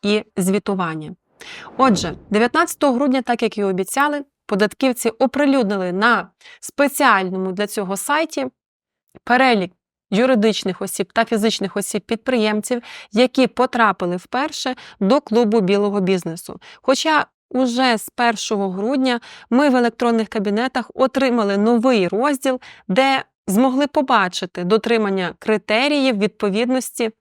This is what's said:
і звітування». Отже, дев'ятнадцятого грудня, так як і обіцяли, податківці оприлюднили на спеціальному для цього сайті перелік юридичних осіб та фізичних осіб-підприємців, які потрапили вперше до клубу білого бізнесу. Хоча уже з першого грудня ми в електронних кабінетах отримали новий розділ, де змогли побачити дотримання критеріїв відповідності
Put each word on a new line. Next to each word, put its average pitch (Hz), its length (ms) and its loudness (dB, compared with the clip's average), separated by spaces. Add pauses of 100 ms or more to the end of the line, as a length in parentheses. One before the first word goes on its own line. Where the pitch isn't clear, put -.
і 208 220 0 (140)
звітування». 185 760 -2 (600)
Отже, 185 360 2 (160)
дев'ятнадцятого 269 640 0
грудня, 262 280 0
так 240 220 -2
як 220 140 -2
і 208 60 -2
обіцяли, 262 600 -2 (220)
податківці 214 640 0
оприлюднили 240 800 0
на 202 380 0 (300)
спеціальному 190 920 0
для 196 160 -4
цього 196 300 -6
сайті 294 500 -2 (760)
перелік 240 480 2 (400)
юридичних 214 680 2
осіб - 320 -8
та 226 120 2
фізичних 214 520 -2
осіб-підприємців, 214 1040 -2 (300)
які 247 360 2
потрапили 208 680 0
вперше 262 600 -6 (240)
до 233 220 2
клубу 226 400 2
білого 202 380 0
бізнесу. 180 600 -4 (220)
Хоча 302 440 0 (240)
уже 247 480 0
з - 120 -10
першого 220 600 -2
грудня 240 500 -2 (300)
ми 277 200 4
в 254 60 4
електронних 233 540 0
кабінетах 220 640 -4
отримали 240 640 0
новий 220 500 2
розділ, 254 520 -2 (280)
де 262 360 2 (240)
змогли 254 400 2
побачити 202 760 -2
дотримання 202 760 0
критеріїв 254 800 0
відповідності 220 1040 -2